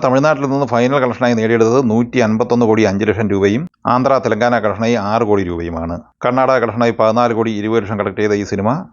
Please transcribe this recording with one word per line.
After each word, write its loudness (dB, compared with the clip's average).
തമിഴ്നാട്ടിൽ 2
നിന്ന് -2
ഫൈനൽ 2
കളക്ഷനായി 0
നേടിയെടുത്തത് 2
നൂറ്റി 0
അൻപത്തൊന്ന് 0
കോടി 4
അഞ്ച് -2
ലക്ഷം -2
രൂപയും 2
ആന്ധ്ര, 2
തെലങ്കാന 0
കളക്ഷനായി -2
ആറ് 0
കോടി 2
രൂപയുമാണ്. -6
കർണാടക 2
കളക്ഷനായി 0
പതിനാല് 2
കോടി -2
ഇരുപത് -2
ലക്ഷം -6
കളക്ട് -4
ചെയ്ത 0
ഈ 0
സിനിമ -4